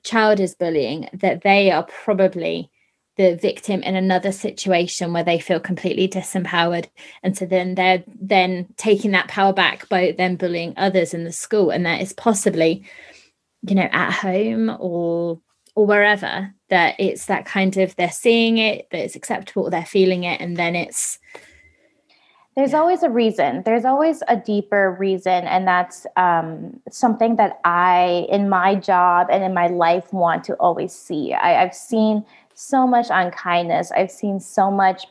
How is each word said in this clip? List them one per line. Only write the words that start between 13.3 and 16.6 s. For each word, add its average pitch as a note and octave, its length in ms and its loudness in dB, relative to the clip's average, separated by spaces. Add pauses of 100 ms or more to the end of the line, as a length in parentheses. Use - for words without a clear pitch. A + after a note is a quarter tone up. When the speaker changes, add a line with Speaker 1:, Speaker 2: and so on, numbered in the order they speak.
Speaker 1:
you G3 60 0
know, F#3 180 2
at F3+ 200 0
home A3 680 -2
or, E3+ 580 -4 (380)
or G#3 100 4
wherever, G3+ 680 0 (180)